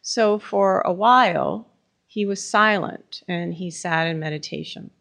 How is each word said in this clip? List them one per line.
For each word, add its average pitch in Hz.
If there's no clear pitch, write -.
So 214
for 196
a 180
while, 214
he 208
was 196
silent -
and 175
he 175
sat 165
in 160
meditation. 151